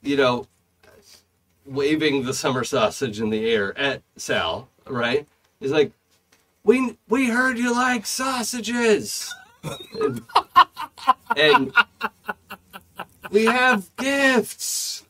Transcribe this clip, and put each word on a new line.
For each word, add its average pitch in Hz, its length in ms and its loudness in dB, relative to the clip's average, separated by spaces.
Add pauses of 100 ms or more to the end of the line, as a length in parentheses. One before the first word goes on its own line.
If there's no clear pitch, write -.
you 139 160 -2
know, 123 300 2 (1160)
waving 143 580 0
the 131 100 -4
summer 127 300 -2
sausage 110 560 -2
in 110 100 -2
the 110 200 0
air 104 280 0
at 139 240 -4 (160)
Sal, 95 520 -4 (180)
right? 123 400 -2 (320)
He's 135 120 -4
like, 151 200 0 (720)
"We, 247 340 2 (100)
we 254 220 2
heard 247 280 0
you 240 160 0
like 247 320 0
sausages. 240 1300 -2 (680)
And, 440 220 -2 (1120)
and - 380 4 (1600)
we 220 140 4
have 240 520 2
gifts." 262 1120 0